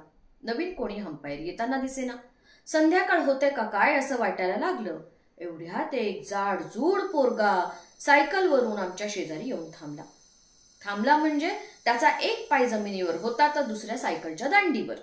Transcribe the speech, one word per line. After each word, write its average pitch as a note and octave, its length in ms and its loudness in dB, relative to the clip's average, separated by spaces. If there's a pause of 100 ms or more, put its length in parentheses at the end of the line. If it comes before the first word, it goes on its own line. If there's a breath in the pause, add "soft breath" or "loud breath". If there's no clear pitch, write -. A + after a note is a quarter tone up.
(420)
नवीन C#4+ 320 -4
कोणी G#3 220 -6
हंपायर D3 440 -8
येताना A3+ 360 -4
दिसेना. C4 380 -4 (520 soft breath)
संध्याकाळ F4 540 4
होते C4+ 300 2
का B3+ 160 -2
काय G#3+ 320 2
असं C4 180 -2
वाटायला F#3 400 0
लागलं. A3+ 440 -4 (380 soft breath)
एवढ्यात F3 560 -8
एक G#3 340 -4
जाडजूड G3+ 720 0
पोरगा G#3+ 680 2 (300 loud breath)
सायकलवरून C#4+ 800 4
आमच्या F#3 320 -6
शेजारी D#3 360 -6
येऊन E3+ 240 -6
थांबला. D3 320 -14 (840)
थांबला G#3+ 320 4
म्हणजे D4+ 420 0 (260 loud breath)
त्याचा C4 240 4
एक - 420 0
पाय B3+ 160 4
जमिनीवर G3 480 -2
होता C4 400 2
तर D4 80 2
दुसऱ्या A3 360 -6
सायकलच्या F#3+ 500 -4
दांडीवर, D4 540 2